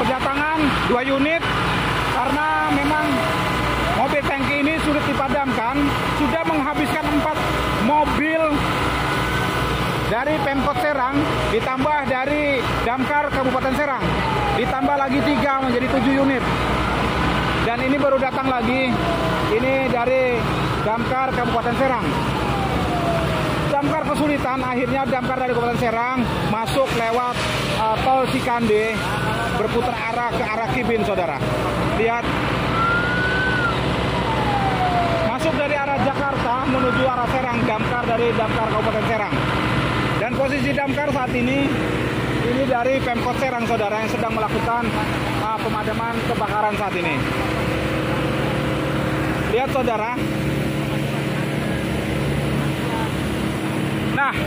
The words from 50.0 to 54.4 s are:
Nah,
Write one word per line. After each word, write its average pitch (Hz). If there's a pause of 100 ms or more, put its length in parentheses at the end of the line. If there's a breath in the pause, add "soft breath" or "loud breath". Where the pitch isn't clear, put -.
Nah, 269 (140)